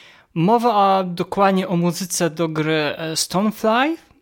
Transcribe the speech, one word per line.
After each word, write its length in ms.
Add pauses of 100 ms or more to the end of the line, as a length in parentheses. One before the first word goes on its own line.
(340)
Mowa, 400
a 300
dokładnie 640
o 80
muzyce 540
do 180
gry, 480
e, 200
Stonefly. 800 (260)